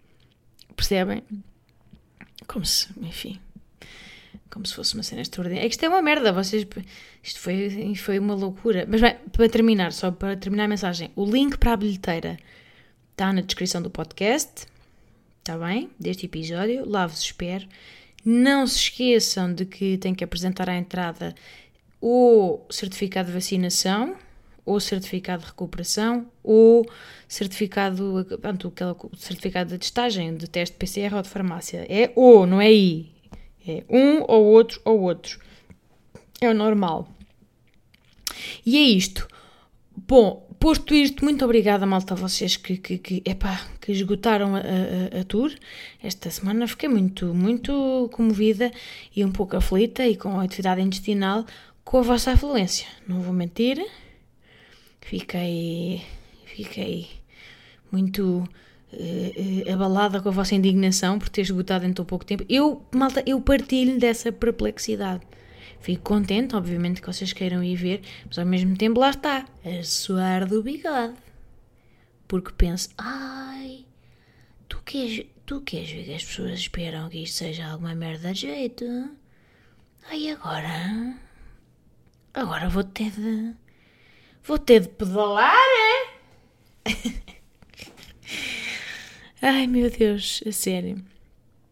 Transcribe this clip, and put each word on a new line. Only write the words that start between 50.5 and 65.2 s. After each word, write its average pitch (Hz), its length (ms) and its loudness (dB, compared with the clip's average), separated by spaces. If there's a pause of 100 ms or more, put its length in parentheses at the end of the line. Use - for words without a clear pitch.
intestinal 196 640 0 (400)
com - 140 2
a 247 40 6
vossa 240 300 2
afluência. 247 540 2 (220)
Não 180 120 -2
vou 180 120 -4
mentir. 226 520 -2 (1160)
Fiquei, 175 1000 -6 (420)
fiquei 180 640 -10 (800)
muito, 190 560 0 (460)
eh, 180 720 -4
eh, 180 60 -4
abalada 196 500 0
com 202 60 -4
a 196 40 0
vossa 190 220 0
indignação 190 640 2
por - 100 -4
ter - 140 -2
esgotado 185 420 -2
em 185 80 0
tão 180 120 -6
pouco 175 200 -6
tempo. 202 240 -6
Eu, 277 460 2
malta, 262 320 0
eu 262 140 0
partilho 262 580 2
dessa 233 340 0
perplexidade. 214 920 -4 (580)